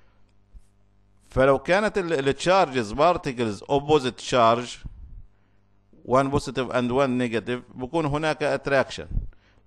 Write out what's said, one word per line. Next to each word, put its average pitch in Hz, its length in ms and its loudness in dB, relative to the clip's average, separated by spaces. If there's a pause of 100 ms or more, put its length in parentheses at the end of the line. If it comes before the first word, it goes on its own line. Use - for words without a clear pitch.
(1300)
فلو 131 280 4
كانت 196 400 0
ال-، 165 300 -2
ال 135 60 2
charges 139 580 2
particles 127 680 0
opposite 143 580 2 (100)
charge، 120 540 2 (1200)
one 135 260 2
positive 131 400 -2
and 120 220 0
one 127 260 0
negative، 120 560 -4
بكون 135 320 -4
هناك 147 540 -2
attraction. 131 460 -2 (600)